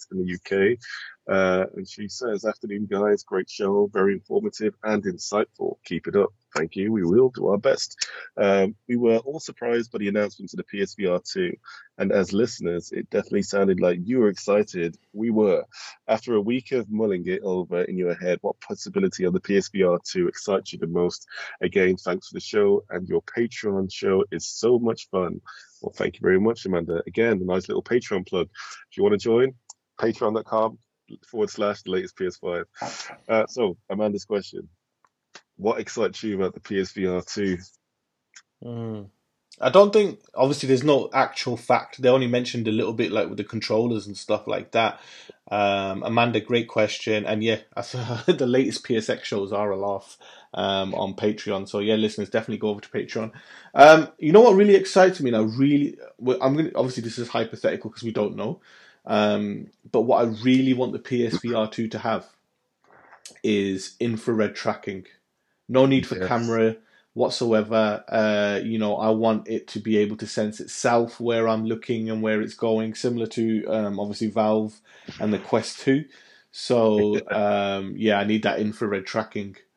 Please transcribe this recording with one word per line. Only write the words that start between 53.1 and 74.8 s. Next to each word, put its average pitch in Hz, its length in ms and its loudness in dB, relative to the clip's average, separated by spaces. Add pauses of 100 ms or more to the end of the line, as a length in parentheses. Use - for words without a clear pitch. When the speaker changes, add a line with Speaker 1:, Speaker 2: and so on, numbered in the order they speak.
Speaker 2:
Um, 151 340 12 (100)
you 156 140 2
know 208 80 12
what 226 160 10
really 202 180 8
excites 190 460 6
me? 131 120 0
And 110 40 2
I 110 60 4 (140)
really, 143 400 2 (220)
well, 135 240 0
I'm 135 140 2
gonna, 156 180 -2
obviously 123 300 -2
this 113 140 -10
is 120 100 -6
hypothetical 113 640 -4
'cause - 120 -18
we 113 100 -6
don't 107 240 -2
know. 107 240 -6 (480)
Um, 104 600 0 (240)
but 117 100 4
what 117 200 2
I 117 60 0 (140)
really 131 320 4
want 120 180 -2
the 104 60 -6
P 120 260 -4
S 110 160 -4
V 117 140 -6
R 110 160 0
two 113 180 -6
to 110 120 -8
have 107 260 -4 (1160)
is 98 580 -2
infrared 113 540 -2
tracking. 101 520 -6 (640)
No 131 180 6
need 135 200 2
for - 100 -6
Speaker 1:
Yes. 92 120 -2
Speaker 2:
camera 113 480 2 (380)
whatsoever. 110 920 0
Uh, 104 540 0
you 113 160 -4
know, 104 180 0
I 110 140 2
want 110 380 0
it 110 200 -6
to - 120 -8
be 110 180 0
able 104 200 0
to 110 80 -10
sense 107 340 -4
itself, 120 600 0
where 113 280 0
I'm 110 160 0
looking 110 460 -4
and 110 120 -4
where 107 200 0
it's 107 120 -8
going, 110 400 -2
similar 117 340 -2
to, 113 380 0
um, 104 320 -2
obviously 104 280 -4
Valve 107 540 0 (380)